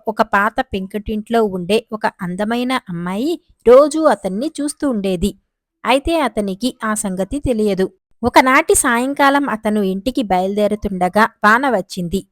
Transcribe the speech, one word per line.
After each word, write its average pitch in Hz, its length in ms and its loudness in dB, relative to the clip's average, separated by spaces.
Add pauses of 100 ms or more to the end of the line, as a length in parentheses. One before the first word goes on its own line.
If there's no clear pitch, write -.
ఒక 220 140 0
పాత 214 380 0
పెంకుటింట్లో 214 840 -4
ఉండే 190 480 -2
ఒక 220 140 -6
అందమైన 214 720 -4 (100)
అమ్మాయి 190 520 -4 (260)
రోజూ 294 360 6
అతన్ని 226 480 0 (100)
చూస్తూ 294 280 -4
ఉండేది. 196 460 -2 (500)
అయితే 277 340 0
అతనికి 220 640 -4
ఆ 214 100 -2
సంగతి 196 460 -6
తెలియదు. 214 520 0 (320)
ఒకనాటి 269 520 4
సాయంకాలం 277 760 0
అతను 214 300 -2
ఇంటికి 196 420 -2
బయలుదేరుతుండగా 202 1040 0
వాన 233 460 2
వచ్చింది. 185 640 -4